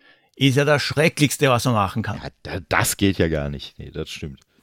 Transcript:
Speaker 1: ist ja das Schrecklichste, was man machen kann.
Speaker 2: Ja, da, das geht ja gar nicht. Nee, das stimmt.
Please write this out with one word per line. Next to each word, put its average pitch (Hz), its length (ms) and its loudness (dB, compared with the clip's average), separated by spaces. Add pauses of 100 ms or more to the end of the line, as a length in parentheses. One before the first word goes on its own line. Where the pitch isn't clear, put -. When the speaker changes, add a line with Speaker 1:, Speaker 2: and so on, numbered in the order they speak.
(360)
Speaker 1:
ist 135 220 4
ja 143 80 4
das 147 160 2
Schrecklichste, - 680 2
was 120 140 2
man 123 120 2
machen 104 260 0
kann. 82 200 -6
Speaker 2:
Ja, - 80 -12 (140)
da, 101 240 -8
das - 300 0
geht 98 220 2
ja 85 100 2
gar 73 200 -2
nicht. - 280 -12
Nee, 71 140 -14
das - 180 -8
stimmt. - 320 -14 (220)